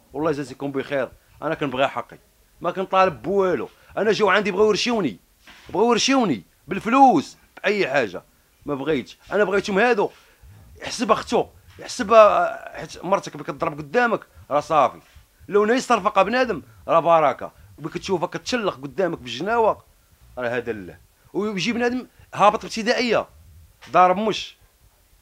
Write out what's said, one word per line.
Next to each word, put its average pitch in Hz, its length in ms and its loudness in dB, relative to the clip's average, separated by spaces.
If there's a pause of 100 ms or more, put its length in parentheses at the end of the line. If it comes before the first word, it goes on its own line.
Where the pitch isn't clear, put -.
(120)
والله 151 180 -2
يجازيكم 139 420 -8
بخير، 135 360 -4 (340)
انا 156 120 -4
كنبغي 135 340 -2
حقي، - 300 -12 (420)
ما 165 100 -6
كنطالب 185 520 0
بوالو. 175 460 -2 (280)
انا 202 160 0
جاو 202 160 2
عندي 196 220 2
بغاو 202 180 2
يرشيوني، 196 500 -2 (500)
بغاو 202 240 2
يرشيوني 214 500 2 (260)
بالفلوس 214 680 2 (280)
باي 190 240 0
حاجه، 120 340 -2 (440)
ما 143 80 -6
بغيتش. 139 440 -4 (140)
انا 202 120 2
بغيتهم 190 340 -2
هادو 208 320 2 (720)
يحسب - 280 -2
اختو، 196 360 0 (320)
يحسب، 202 340 -4
آه، 180 640 6
حيت 135 280 -14
مرتك 180 280 -2
اللي 147 120 -14
كتضرب 151 340 -6
قدامك 196 480 -2 (240)
راه 143 100 0
صافي. 135 400 2 (480)
لو 202 160 2
نايس 247 220 0
ترفق 202 360 2
بنادم 226 400 -2 (260)
راه 156 120 4
بركه، 147 520 2 (320)
وكتشوفها 175 420 -4
كتشلق 196 480 -4
قدامك 143 440 -4
بالجناوه 165 680 -2 (540)
راه 123 100 -4
هذا 117 240 -4
لا. 90 260 -14 (340)
ويجي 196 400 -4
بنادم 240 340 -4 (280)
هابط 214 300 4
ابتدائيه 214 640 -2 (640)
ضارب 180 260 4
مش 185 400 -6 (640)